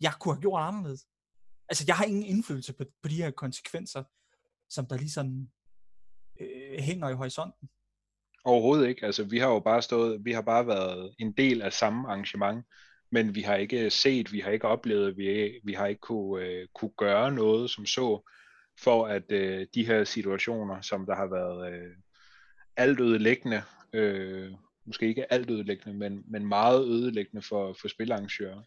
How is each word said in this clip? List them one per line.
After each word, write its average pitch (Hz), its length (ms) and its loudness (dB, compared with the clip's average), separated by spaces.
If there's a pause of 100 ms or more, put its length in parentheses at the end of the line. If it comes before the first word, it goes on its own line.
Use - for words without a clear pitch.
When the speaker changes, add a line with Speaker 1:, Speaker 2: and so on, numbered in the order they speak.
Speaker 1:
jeg 156 180 2
kunne 165 160 0
have 139 60 -8
gjort 185 200 0
anderledes. 160 440 -8 (640)
Altså, 151 180 -2
jeg 175 80 4
har 202 100 2
ingen 208 180 -2
indflydelse 185 500 -4
på, - 100 -8 (200)
på 156 60 -4
de 156 60 -4
her 165 160 -2
konsekvenser, 135 720 -8 (640)
som 131 160 -6
der 127 120 -6
lige 147 140 -6
sådan, 131 400 -6 (880)
øh, 135 400 -12
hænger 156 300 -4
i 131 40 -4
horisonten. 135 560 -8 (760)
Speaker 2:
Overhovedet 123 460 8
ikke. 127 160 -2
Altså, 104 180 0
vi 107 160 0
har 127 80 4
jo 113 120 6
bare 113 220 4
stået, 113 440 2
vi 120 60 -2
har 113 100 -2
bare 117 260 2
været 92 520 -2
en 110 120 -4
del 123 300 4
af 95 120 -4
samme 117 340 0
arrangement, 101 580 -4 (460)
men 110 240 2
vi 104 60 -4
har 101 140 2
ikke 107 340 0
set, 127 440 2
vi 104 60 -4
har 98 120 -4
ikke 110 160 0
oplevet, 104 500 0
vi, 104 340 0 (120)
vi 101 100 -4
har 101 140 -2
ikke 104 140 -4
kunne, 98 440 -4
øh, 90 300 -8
kunne 107 220 -6
gøre 104 340 4
noget 113 380 2
som 104 160 -8
så, 113 460 0 (480)
for 117 260 6
at, 101 260 -4
øh, 95 440 0
de 117 100 2
her 110 180 4
situationer, 98 800 -4
som 95 240 -6
der 98 100 -2
har 98 120 -2
været, 90 460 -4
øh, 87 220 -14 (800)
altødelæggende, 120 840 4 (300)
øh, 95 580 -2 (340)
måske 113 220 -2
ikke 120 260 -2
altødelæggende, 104 640 -2
men, 101 340 -8
men 104 140 -6
meget 117 420 6
ødelæggende 117 540 -2
for, 98 400 -4
for 104 60 -8
spilarrangører. 104 800 -6